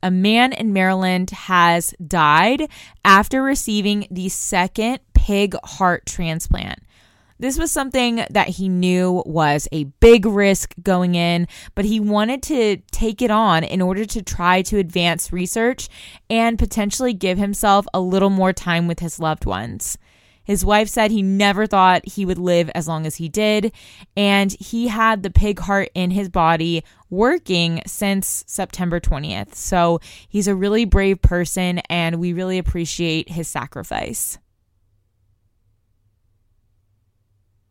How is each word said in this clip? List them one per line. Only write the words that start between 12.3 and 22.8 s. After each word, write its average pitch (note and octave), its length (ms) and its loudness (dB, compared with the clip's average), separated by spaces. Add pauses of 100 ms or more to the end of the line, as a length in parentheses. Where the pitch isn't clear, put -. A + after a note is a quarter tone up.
to A3 340 0 (140)
take A3+ 320 -2
it A3 80 2
on G#3 320 2
in F#3 180 -2
order F#3+ 240 0
to G#3 160 -6
try F3+ 400 0
to G#3 160 -4
advance E3+ 560 -2
research A3+ 560 -2 (400)
and A3+ 300 0
potentially A3 560 -2
give F#3 240 -2
himself G3+ 520 2
a - 80 -2
little F#3+ 300 2
more F#3+ 240 2
time E3+ 320 -2
with E3+ 140 -4
his E3+ 200 -8
loved D#3 280 -2
ones. - 500 -6 (500)
His G3+ 160 0
wife G#3 260 2
said G#3+ 200 0
he G#3 140 0
never G3 420 2
thought F#3 420 4
he G3+ 160 -8
would F3+ 140 -2
live F3 380 0
as D#3+ 120 -4